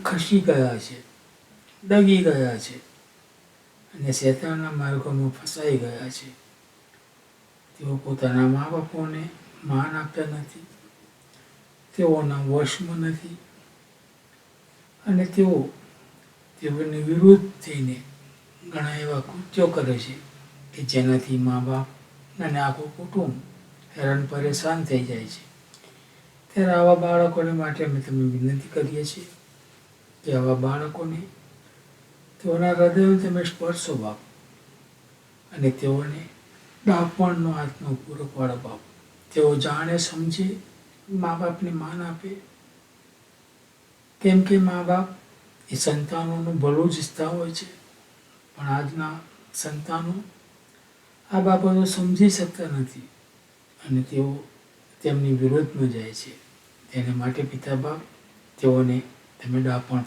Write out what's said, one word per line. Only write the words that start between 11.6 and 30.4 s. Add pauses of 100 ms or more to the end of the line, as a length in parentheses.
તેઓના
વશમાં
નથી (1700)
અને
તેઓ (1040)
તેઓની
વિરુદ્ધ (160)
થઈને (640)
ઘણા
એવા
કૃત્યો
કરે
છે (580)
કે (100)
જેનાથી
મા
બાપ (540)
અને
આખું
કુટુંબ (640)
હેરાન
પરેશાન
થઈ
જાય
છે. (1080)
ત્યારે
આવા
બાળકોને
માટે
અમે
તમને
વિનંતી
કરીએ
છીએ (960)
કે
આવા